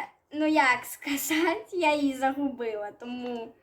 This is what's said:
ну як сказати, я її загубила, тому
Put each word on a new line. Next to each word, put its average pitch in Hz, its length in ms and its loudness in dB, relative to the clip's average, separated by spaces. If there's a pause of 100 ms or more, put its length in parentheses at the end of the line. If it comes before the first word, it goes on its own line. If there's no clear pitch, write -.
(320)
ну 302 160 0
як 277 380 4
сказати, 320 840 -2
я 311 240 2
її 277 220 2
загубила, 240 760 -2
тому 240 720 -8